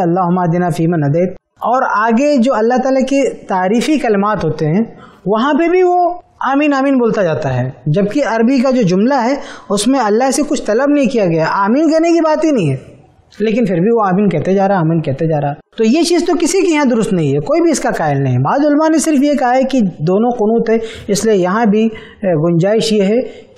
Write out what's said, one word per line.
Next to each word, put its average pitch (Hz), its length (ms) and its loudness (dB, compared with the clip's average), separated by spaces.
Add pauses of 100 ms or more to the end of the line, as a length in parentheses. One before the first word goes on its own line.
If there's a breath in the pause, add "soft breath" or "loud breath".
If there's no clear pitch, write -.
"अल्लाहुम्मा 180 400 0
अहदिना 180 280 0
फ़ीमन 165 340 -2
हदैत", 170 320 -2 (260)
और 254 220 0 (140)
आगे 233 400 2
जो 240 140 2
अल्लाह 226 260 0
ताला 262 220 0
के 269 280 0 (180)
तारीफ़ी 220 520 0
कलमात 208 460 -2
होते 156 220 -2
हैं 196 200 0 (420 loud breath)
वहाँ 226 260 0
पे 330 140 2
भी 370 140 2
वो 359 140 2 (460)
आमीन 285 300 0
आमीन 269 260 0
बोलता 220 240 0
जाता 151 260 -2
है, 127 240 -4 (160)
जबकि 202 320 0
अरबी 240 400 0
का 262 100 2
जो 254 120 2
जुमला 208 360 2
है 254 200 -2 (320 loud breath)
उसमें 214 300 0
अल्लाह 226 300 0
से 269 120 -2
कुछ 285 240 -4
तलब 269 280 0
नहीं 277 140 2
किया 202 180 0
गया, 160 200 0
आमीन 202 440 0
कहने 320 220 2
की 330 80 2
बात 311 240 0
ही 311 80 2
नहीं 196 160 0
है, 131 100 -2 (640)
लेकिन 220 260 0
फिर 170 140 -2
भी 202 100 2
वो 226 160 2
आमीन 196 220 2
कहते 175 260 0
जा 196 120 2
रहा, 196 120 2
आमीन 165 220 0
कहते 147 260 -2
जा 160 120 0
रहा। 143 160 -2 (240)
तो 226 60 2
ये 262 200 2
चीज़ 349 220 0
तो 349 80 0
किसी 339 280 0
के 349 100 2
यहाँ 294 160 2
दुरुस्त 220 240 0
नहीं 160 200 0
है, 143 80 0
कोई 294 200 0
भी 339 100 2
इसका - 200 -2
कायल 147 280 -2
नहीं 135 160 0
है। 123 60 0
बाज़ 220 260 0
उलमा 302 220 2
ने 320 100 2
सिर्फ 294 240 0
ये 294 120 2
कहा 247 160 0
है 262 140 2
कि 262 160 0
दोनों 185 560 0
कुनूत 214 340 0
है, 226 100 2 (300 loud breath)
इसलिए 214 240 0
यहाँ 190 320 0
भी, 214 200 2
अ, 220 40 0 (340 loud breath)
गुंजाइश 175 680 0
ये 208 100 2
है 208 160 2 (400 loud breath)